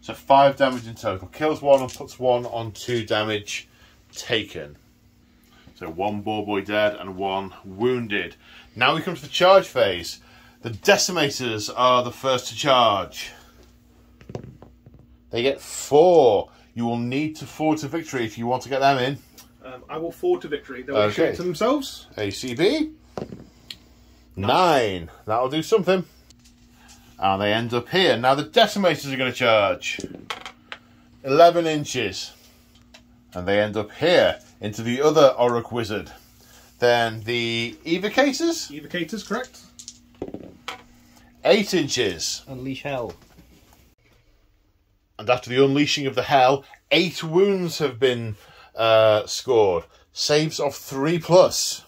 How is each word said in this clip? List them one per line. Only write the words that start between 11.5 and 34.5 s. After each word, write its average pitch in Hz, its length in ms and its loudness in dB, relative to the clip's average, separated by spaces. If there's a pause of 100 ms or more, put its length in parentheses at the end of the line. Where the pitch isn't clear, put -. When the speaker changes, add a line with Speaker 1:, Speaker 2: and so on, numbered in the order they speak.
Speaker 1:
are 123 300 4
the 117 80 -8
first 131 360 -2
to 117 60 -12
charge. 110 760 2 (2000)
They 117 120 -4
get 139 180 0
four. 147 920 4 (240)
You 117 100 -4
will 117 140 -2
need 139 380 -4
to 139 100 -14
forward 156 320 -2
to 139 100 -8
victory 139 360 -6
if 104 120 -8
you 117 100 -6
want 123 180 -2
to 120 40 -16
get 135 120 -2
them 139 180 4
in. 131 200 -2 (460)
Speaker 2:
Um, 131 240 -18
I 147 80 -10
will 165 160 -6
forward 180 300 -2
to 165 60 -12
victory. 135 340 -10
They'll 123 140 -4
Speaker 1:
Okay. 107 340 2
Speaker 2:
shoot 95 60 -6
to 175 60 -8
themselves. 220 640 -2 (120)
Speaker 1:
A 104 120 -4
C 127 240 -8
B. 285 380 0 (1400)
Nine. 113 720 2 (160)
That'll 120 220 0
do 156 140 -4
something. 190 420 2 (1120)
And 95 240 0
they 104 100 0
end 113 200 -4
up 120 180 -4
here. 170 260 2
Now 127 180 2
the 147 100 -4
Decimators 185 680 0
are 131 40 -6
gonna 127 160 -2
charge. 107 680 0 (1200)
Eleven 165 440 6
inches. 143 640 -4 (1040)
And 90 140 -8
they 101 120 4
end 104 160 -2
up 107 160 -4
here 139 480 2 (200)